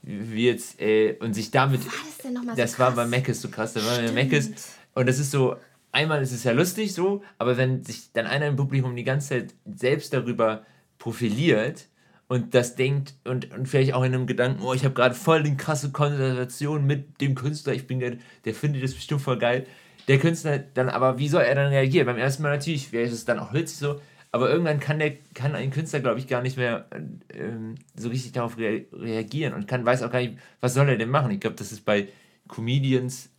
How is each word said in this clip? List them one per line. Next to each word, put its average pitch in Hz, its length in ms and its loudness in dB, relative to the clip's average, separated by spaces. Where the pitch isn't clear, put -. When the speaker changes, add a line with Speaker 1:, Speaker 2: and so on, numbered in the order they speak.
Speaker 1:
wie 110 440 -2
jetzt, 117 340 0
äh, 110 400 4
und 113 140 -2
sich 104 160 -4
damit 135 340 4
Speaker 2:
Wo - 20 -8
war - 60 -10
das 302 120 -16
denn 254 160 -10
nochmal 240 220 -6
so 123 60 2
Speaker 1:
das 117 160 -2
war 127 140 6
bei 120 100 0
Speaker 2:
krass? 117 80 -2
Speaker 1:
Meckes 123 320 -2
so 107 80 -10
krass, 113 240 -4
da 113 100 -2
war 120 120 0
bei 120 80 0
Speaker 2:
Stimmt. 113 100 0
Speaker 1:
Meckes 123 360 2
und 127 140 2
das 131 100 2
ist 143 120 -2
so: 135 260 2
einmal 151 300 2
ist 127 100 -2
es 120 120 -8
ja 123 80 4
lustig 185 420 2
so, 196 280 0
aber 120 180 2
wenn 131 280 0
sich - 280 -14
dann 113 140 -2
einer 143 200 0
im 143 100 0
Publikum 131 400 0
die 120 80 -8
ganze 139 260 0
Zeit 123 240 -2
selbst 135 360 0
darüber 113 520 0
profiliert 120 920 0
und 123 260 -2
das 120 220 4
denkt 139 380 0
und, 127 280 -4
und 131 160 -6
vielleicht 135 260 4
auch 127 100 2
in 127 100 2
einem 127 120 -2
Gedanken, 123 360 0
„Oh, 127 120 -2
ich 127 100 0
hab 135 100 2
grad 123 220 4
voll 160 260 4
die 147 140 2
krasse 143 340 -4
Konversation 139 960 0
mit 143 340 -2
dem 139 140 2
Künstler, 139 400 -4
ich 135 120 -6
bin 131 140 -4
der, 120 160 -4
der 113 100 -4
findet 143 280 -2
das 131 120 -2
bestimmt - 280 -4
voll 127 160 0
geil.“ 123 280 0
Der 139 100 8
Künstler 160 400 2
dann, 127 300 -2
aber 127 300 2
wie 147 100 -2
soll 156 140 4
er 123 120 4
dann 139 140 2
reagieren? 135 380 4
Beim 120 120 -2
ersten 135 240 0
Mal 147 140 0
natürlich 143 360 -4
wäre 117 160 0
es 117 160 -6
dann 120 140 0
auch - 140 -8
witzig 160 260 -2
so, 143 220 -4
aber 123 200 2
irgendwann 151 300 2
kann 151 180 -2
der, 151 160 0
kann 139 200 -2
ein 131 160 -2
Künstler, 151 300 -2
glaub 120 160 0
ich, 131 100 -8
gar 123 160 -2
nicht 131 140 -4
mehr, 123 300 -2
ähm, 110 400 -8
so 110 140 -8
richtig 123 240 -4
darauf 117 240 -4
rea-, 110 360 -2
reagieren 113 600 -4
und 101 160 -8
kann, 123 160 -2
weiß 131 180 2
auch 120 80 -4
gar 123 100 0
nicht, 120 180 -6
was 127 140 0
soll 139 140 6
er 127 80 4
denn 113 140 0
machen? 139 220 2
Ich 98 80 -2
glaub, 110 160 -2
das - 140 -10
ist 104 140 -14
bei 101 240 2
Comedians 127 800 0